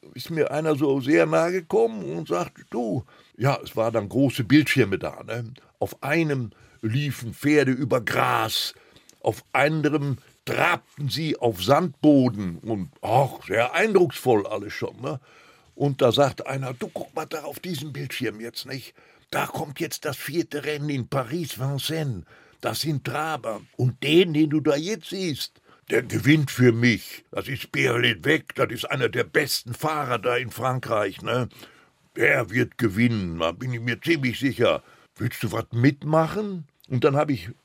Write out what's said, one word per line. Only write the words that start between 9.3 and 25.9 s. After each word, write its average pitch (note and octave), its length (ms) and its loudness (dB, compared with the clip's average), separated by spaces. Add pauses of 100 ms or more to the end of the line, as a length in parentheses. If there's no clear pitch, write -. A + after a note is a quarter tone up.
anderem C#3+ 640 2 (280)
trabten D3 640 -2
sie D3+ 300 -2
auf G#2+ 240 0
Sandboden B2 960 4
und, G2 300 -6 (140)
ach, A#2+ 440 0
sehr A#2 260 0
eindrucksvoll D#3+ 760 4
alles G#2+ 240 -8
schon, - 280 -8
ne? C#3 200 -8 (560)
Und C#3 260 0
da B2 80 6
sagt C3 380 2
einer: C3 260 -6
"Du, E3+ 140 -6
guck - 260 -12
mal D#3 120 -6
da D3+ 180 -10
auf C#3+ 160 -12
diesen D3+ 320 -8
Bildschirm A#2 480 -6
jetzt, A#2 260 -10
nicht? C3+ 280 -12 (360)
Da C#3+ 160 -2
kommt D3 320 -8
jetzt - 260 -6
das C#3+ 120 -4
vierte D3+ 480 -6
Rennen D3 240 -4
in C3+ 200 -4
Paris-Vincennes. C#3 1160 -4 (360)
Das A#2 200 -4
sind C#3+ 240 -2
Traber. C3+ 560 -6 (160)
Und B2+ 260 0
den, E3 300 6
den D3+ 180 4
du D3+ 100 2
da C#3+ 140 2
jetzt E3 360 -4
siehst, F#3 500 -6 (300)